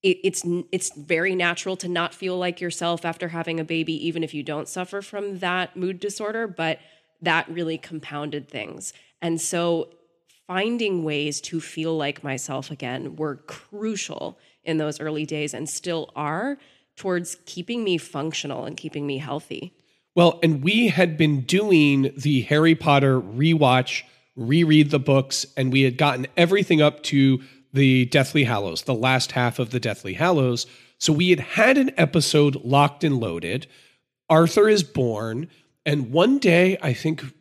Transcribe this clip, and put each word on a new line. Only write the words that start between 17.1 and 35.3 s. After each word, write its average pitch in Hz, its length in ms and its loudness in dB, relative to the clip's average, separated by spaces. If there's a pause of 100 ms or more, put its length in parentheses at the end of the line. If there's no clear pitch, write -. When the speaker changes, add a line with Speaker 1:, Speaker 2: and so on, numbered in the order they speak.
Speaker 1:
keeping 233 380 -8
me 185 140 0
functional 143 680 -8
and 151 100 -10
keeping 147 320 -10
me 139 100 -6
healthy. 151 560 -10 (400)
Speaker 2:
Well, 170 300 4
and 156 180 2
we 214 280 2
had 160 280 2
been 151 240 4
doing 147 760 4
the 139 240 0
Harry 156 340 4
Potter 139 460 4
rewatch, 127 840 2 (320)
reread 151 540 4
the 147 100 2
books, 135 460 0 (100)
and 131 160 0
we 135 120 4
had 127 140 2
gotten 139 280 0 (100)
everything 175 460 4
up 147 220 2
to 135 380 4 (320)
the 131 320 4
Deathly 139 380 2
Hallows, 101 380 -2
the 135 120 -2
last 127 380 0
half 123 260 -2
of 117 120 -4
the 123 100 -4
Deathly 101 340 -6
Hallows. 135 540 0 (300)
So - 160 0
we 175 160 2
had 170 100 6
had 226 380 2
an 269 180 2
episode 147 720 2
locked 139 400 2
and 135 160 0
loaded. 87 460 -6 (640)
Arthur 165 380 6
is 208 160 4
born, 113 640 -4 (380)